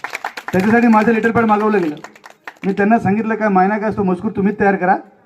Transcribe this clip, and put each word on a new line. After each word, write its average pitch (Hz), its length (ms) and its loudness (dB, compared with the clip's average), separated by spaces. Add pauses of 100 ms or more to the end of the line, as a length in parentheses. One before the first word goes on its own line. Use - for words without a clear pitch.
(520)
त्याच्यासाठी 220 360 2
माझं 220 240 4
लेटर 226 200 0
पॅड 226 140 2
मागवलं 214 360 2
गेलं. 151 140 -4 (680)
मी 190 80 -2
त्यांना 208 260 2
सांगितलं, 214 360 -2
"काय 214 120 -4
मायना 202 300 2
काय 214 120 -4
असतो 208 140 -4
मजकूर 185 280 -4
तुम्हीच 202 280 -2
तयार 202 160 2
करा." 185 200 0 (300)